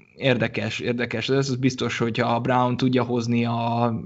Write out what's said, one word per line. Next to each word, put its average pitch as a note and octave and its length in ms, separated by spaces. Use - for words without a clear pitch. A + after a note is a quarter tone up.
érdekes, A2 640
érdekes A#2 500
lesz. C#3 200
Az B2+ 80
biztos, B2+ 420
hogyha A#2 360
a A#2+ 60
Brown B2 360
tudja B2+ 260
hozni A#2 420
a, A#2 400